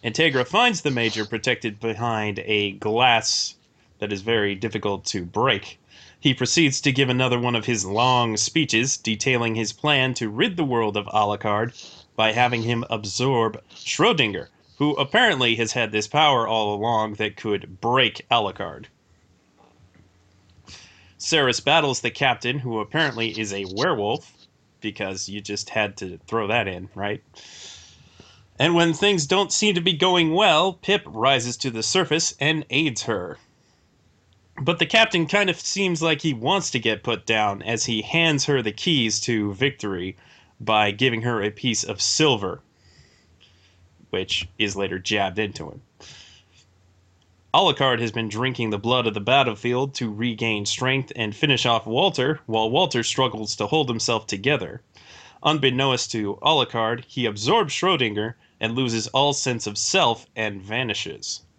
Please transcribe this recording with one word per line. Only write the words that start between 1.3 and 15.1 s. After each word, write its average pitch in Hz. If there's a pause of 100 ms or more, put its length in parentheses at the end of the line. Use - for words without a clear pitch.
behind 110
a 104
glass 113 (420)
that 104
is 98
very 104
difficult 101
to 92
break. 107 (400)
He 131
proceeds 135
to 143
give 131
another 123
one 120
of 110
his 113
long 117
speeches 131
detailing 117
his 110
plan 131
to 117
rid 170
the 170
world 113
of 101
Alucard 104 (420)
by 110
having 120
him 117
absorb 113 (140)
Schrodinger, 143 (280)
who 147
apparently 139